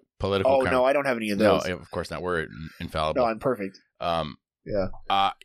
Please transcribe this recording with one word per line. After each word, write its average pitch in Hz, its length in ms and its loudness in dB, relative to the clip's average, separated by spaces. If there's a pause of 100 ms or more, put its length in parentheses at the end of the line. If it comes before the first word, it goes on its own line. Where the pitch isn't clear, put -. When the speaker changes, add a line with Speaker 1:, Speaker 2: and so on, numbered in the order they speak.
(200)
Speaker 1:
political 98 360 2
Speaker 2:
Oh, 135 80 4
Speaker 1:
con- 127 100 2
Speaker 2:
no, 127 120 4
I 135 80 4
don't 143 120 0
have 127 120 0
any 110 140 -4
of 101 80 0
those. 98 280 4
Speaker 1:
No, 90 80 -2
of - 160 -14
course 104 200 -6
not. 78 100 -6
We're 87 200 -2
in-, 69 280 -10 (120)
infallible. 78 400 -2
Speaker 2:
No, 117 60 4
I'm 113 120 -2
perfect. 107 400 -4 (220)
Speaker 1:
Um, 82 360 -2 (280)
Speaker 2:
Yeah. 98 220 -2 (220)
Speaker 1:
uh, 98 220 2 (140)